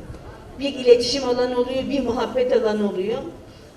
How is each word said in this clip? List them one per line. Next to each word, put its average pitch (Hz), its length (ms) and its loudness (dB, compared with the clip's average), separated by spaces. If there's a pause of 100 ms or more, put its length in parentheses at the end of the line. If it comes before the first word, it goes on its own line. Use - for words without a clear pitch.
(600)
Bir 277 140 -4
iletişim 247 500 4
alanı 247 360 0
oluyor, 262 300 -2
bir 277 140 0
muhabbet 254 500 0
alanı 214 360 2
oluyor. 196 280 -2 (600)